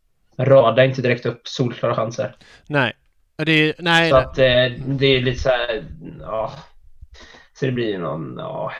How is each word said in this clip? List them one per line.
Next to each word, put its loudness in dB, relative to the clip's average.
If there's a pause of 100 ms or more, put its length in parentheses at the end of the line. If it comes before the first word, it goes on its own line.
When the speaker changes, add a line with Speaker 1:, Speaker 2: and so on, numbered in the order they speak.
(380)
Speaker 1:
Radar 6
inte 0
direkt -2
upp -6
solklara -4
chanser. -6 (320)
Speaker 2:
Nej. -2 (420)
Det -2
är, 4
nej, 2
Speaker 1:
Så 4
Speaker 2:
nej. 6
Speaker 1:
att, -12
eh, 2
det 0
är 4
lite -2
så 0
här, -2 (360)
ja. -6 (1080)
Så -2
det -2
blir -4
ju -4
någon, -8
ja, -10
jag -14